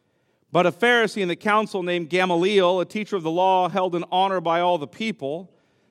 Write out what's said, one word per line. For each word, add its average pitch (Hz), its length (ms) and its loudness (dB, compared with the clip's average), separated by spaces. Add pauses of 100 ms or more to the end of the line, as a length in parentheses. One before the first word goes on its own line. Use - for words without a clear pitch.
(520)
But 175 160 4
a 170 40 0
Pharisee 233 520 2
in 180 40 -2
the 170 80 -2
council 208 460 -2
named 175 300 -4
Gamaliel, 185 680 2
a 170 60 -2
teacher 208 300 -8
of 180 80 -4
the 160 80 -4
law 185 360 2
held 185 280 -2
in 170 160 -4
honor 185 280 0
by 165 200 0
all 175 180 2
the 143 80 -6
people, 180 640 -8 (400)